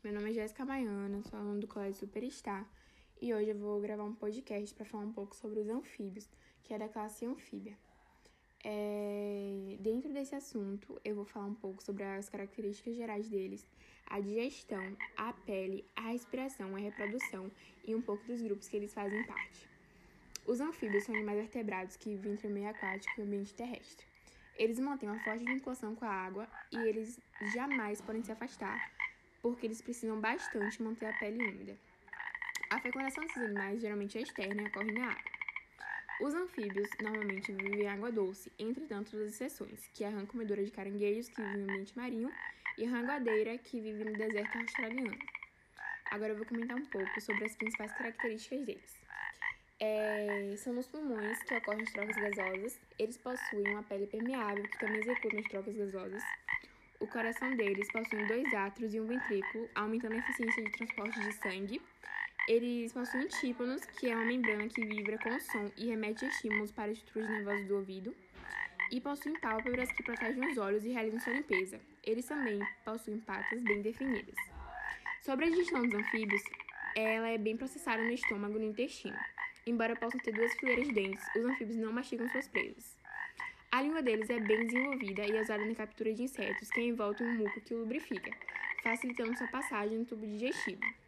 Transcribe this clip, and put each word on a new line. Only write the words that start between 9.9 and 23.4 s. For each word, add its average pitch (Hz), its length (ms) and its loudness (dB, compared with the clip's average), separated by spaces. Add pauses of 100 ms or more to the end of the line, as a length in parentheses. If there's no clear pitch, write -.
desse 277 200 -2
assunto, 202 680 -4
eu 214 100 -2
vou 202 120 -2
falar 202 220 -6
um 202 60 -2
pouco 190 300 -6
sobre 202 220 -4
as 196 240 -4
características 202 680 -4
gerais 220 320 -2
deles, 196 400 -2 (380)
a 202 160 -2
digestão, 202 720 -2 (220)
a 226 160 -2
pele, 190 500 -2 (100)
a 220 100 -6
respiração, 240 680 -4
a 196 60 -4
reprodução 202 720 -4 (340)
e 220 80 0
um 226 80 2
pouco 208 260 -2
dos 247 140 -2
grupos 202 280 -2
que 214 80 0
eles 208 160 -2
fazem 208 320 0
parte. - 420 -6 (760)
Os 240 160 4
anfíbios 220 420 2
são 220 120 -2
animais 208 240 2
vertebrados 208 580 -2
que - 140 -6
vivem 202 200 -2
entre 208 160 -2
o 208 40 0
meio 202 180 0
aquático 196 500 -2
e 214 40 -2
o - 20 -2
ambiente 202 280 -2